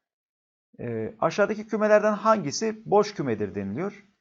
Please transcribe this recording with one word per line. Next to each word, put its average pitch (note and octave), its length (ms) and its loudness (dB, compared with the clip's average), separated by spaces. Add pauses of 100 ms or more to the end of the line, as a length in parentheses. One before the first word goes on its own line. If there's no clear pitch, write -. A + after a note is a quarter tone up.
(800)
E, A2+ 400 -8
aşağıdaki G#3 460 0
kümelerden G#3+ 460 4
hangisi G#3+ 720 0
boş G3 300 4
kümedir G#2 400 -4
deniliyor. G#2 500 -6 (160)